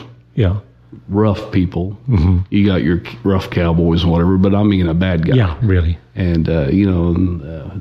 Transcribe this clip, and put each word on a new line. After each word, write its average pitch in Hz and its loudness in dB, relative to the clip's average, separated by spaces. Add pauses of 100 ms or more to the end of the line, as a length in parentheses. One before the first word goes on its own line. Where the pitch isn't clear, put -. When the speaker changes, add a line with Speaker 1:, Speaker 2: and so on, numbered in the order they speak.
(360)
Speaker 1:
Yeah. 101 2 (520)
Speaker 2:
rough 101 0
people. 90 -2 (120)
Speaker 1:
Mm-hmm. 90 2 (120)
Speaker 2:
You 101 2
got 92 0
your 85 2
c-, - -16
rough 95 0
cowboys 85 0
and 85 2
whatever, 87 2
but 98 2
I 101 2
mean 95 2
a 80 -2
bad 87 0
guy. 143 0
Speaker 1:
Yeah, 98 2
really. 87 0 (160)
Speaker 2:
And, 85 0
uh, 80 0
you 98 2
know, 87 0
and, 87 -2
uh, 78 -12 (160)